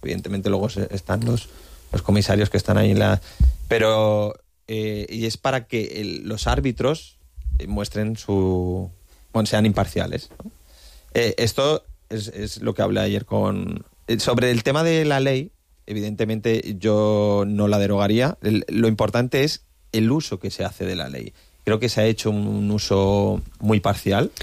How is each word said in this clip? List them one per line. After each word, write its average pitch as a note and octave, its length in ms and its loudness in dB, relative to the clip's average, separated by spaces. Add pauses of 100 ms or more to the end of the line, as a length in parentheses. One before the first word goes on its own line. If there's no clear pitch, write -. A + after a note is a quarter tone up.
Evidentemente G2 480 -4
luego G2 200 0
se, G2 240 -4
están G#2 320 -4
los, A#2 240 -2 (420)
los G2+ 100 -2
comisarios G2+ 480 2
que G2+ 80 0
están G2+ 200 0
ahí G#2 140 4
en G#2 80 4
la, G#2 220 2 (460)
pero, G#2+ 680 2 (320)
eh, G#2+ 420 -4
y A2+ 160 -4
es A2 120 -4
para C3 300 -2
que G#2+ 340 -4
el, - 260 -8
los G2+ 200 -6
árbitros, C3 680 -2 (420)
eh, - 80 -6
muestren G#2 500 -4
su, F2+ 720 0 (420)
bueno, A2 140 2
sean G#3+ 220 2
imparciales, F2+ 640 -2 (120)
¿no? G#3 80 -16 (600)
Eh, A2+ 240 0
esto C#3 460 0 (260)
es, A2 200 -8
es - 340 -10
lo A2 100 -2
que G2+ 80 -2
hablé G2+ 200 0
ayer G2+ 240 -2
con, G2 600 -2 (220)
eh, A2+ 120 0
sobre B2+ 300 2
el A#2 140 0
tema C#3+ 200 2
de D#3+ 220 2
la C#3 140 2
ley, C3+ 320 0 (340)
evidentemente G#2+ 960 -2
yo G#2 640 4
no G#2 220 2
la G#2 100 4
derogaría. G2+ 640 2
El, G#2+ 280 0
lo A2+ 180 2
importante A#2 560 0
es D#3 180 -2 (300)
el A2+ 200 2
uso C#3+ 280 -2
que F#2+ 100 -6
se - 140 -6
hace - 220 -6
de F2+ 100 -4
la D2 140 -8
ley. B1 220 -12 (340)
Creo G#2+ 140 2
que A#2+ 80 0
se G#2+ 140 0
ha G#2+ 40 4
hecho A2+ 240 0
un, G#2 160 0
un G#2 260 -2
uso G2+ 720 2 (200)
muy G#2+ 180 4
parcial G2+ 520 0 (120)